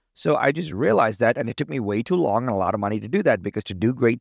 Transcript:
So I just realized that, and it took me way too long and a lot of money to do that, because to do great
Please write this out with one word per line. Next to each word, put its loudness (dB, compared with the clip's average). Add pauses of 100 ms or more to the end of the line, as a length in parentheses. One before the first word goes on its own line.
(160)
So 0
I 2
just -6
realized 2
that, 2
and -4
it -10
took -4
me -4
way -2
too -2
long 0
and -2
a 0
lot 0
of -2
money -2
to -12
do 0
that, 2
because -4
to -10
do 2
great 0